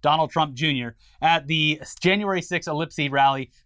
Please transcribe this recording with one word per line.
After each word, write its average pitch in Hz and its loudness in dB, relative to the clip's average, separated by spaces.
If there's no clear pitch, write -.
Donald 151 2
Trump 151 0
Junior, 127 -4
at 156 2
the 156 0
January 190 2
sixth 170 -4
Ellipse 151 -4
rally 135 2